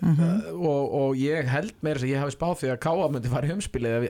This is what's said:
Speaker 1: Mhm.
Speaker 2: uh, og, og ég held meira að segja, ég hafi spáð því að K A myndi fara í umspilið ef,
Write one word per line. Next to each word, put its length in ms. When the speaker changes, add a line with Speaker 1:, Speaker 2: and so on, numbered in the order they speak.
Speaker 1:
Mhm. 200
Speaker 2:
uh, 320
og, 420
og 220
ég 320
held 320
meira 180
að 60
segja, 120
ég 60
hafi 140
spáð 240
því 120
að 80
K 120
A 160
myndi 220
fara 160
í 80
umspilið 420
ef, 140